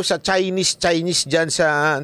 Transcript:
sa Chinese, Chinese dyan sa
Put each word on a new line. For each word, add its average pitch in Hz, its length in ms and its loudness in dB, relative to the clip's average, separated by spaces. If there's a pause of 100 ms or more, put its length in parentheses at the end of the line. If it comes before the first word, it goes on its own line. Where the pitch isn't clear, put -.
sa 175 160 -2
Chinese, 190 560 0
Chinese 170 480 0
dyan 160 240 0
sa 151 540 2